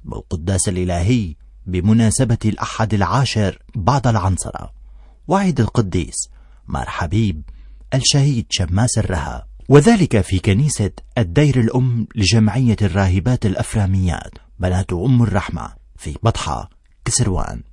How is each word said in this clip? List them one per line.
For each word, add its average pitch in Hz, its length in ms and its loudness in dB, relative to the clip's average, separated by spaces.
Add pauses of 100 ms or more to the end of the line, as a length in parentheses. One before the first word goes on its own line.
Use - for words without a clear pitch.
بالقداس 85 640 -4
الإلهي 90 640 0 (300)
بمناسبة 110 800 2
الأحد 107 480 -2
العاشر 107 680 0 (160)
بعد 117 320 0
العنصرة، 95 640 -2 (560)
وعيد 185 320 0
القديس 92 720 -2 (380)
مار 65 180 -6
حبيب 92 560 -2 (520)
الشهيد 139 560 2
شماس 98 480 0
الرها، 73 500 -4 (220)
وذلك 147 520 6
في 90 180 -2
كنيسة 107 520 0 (260)
الدير 123 420 2
الأم 117 560 0
لجمعية 107 680 2
الراهبات 98 640 0
الأفراميات 95 840 0 (280)
بنات 92 340 -2
أم 120 300 2
الرحمة 92 460 -2 (280)
في - 260 -12
بطحة 76 460 -4 (360)
كسروان. 107 560 -2 (120)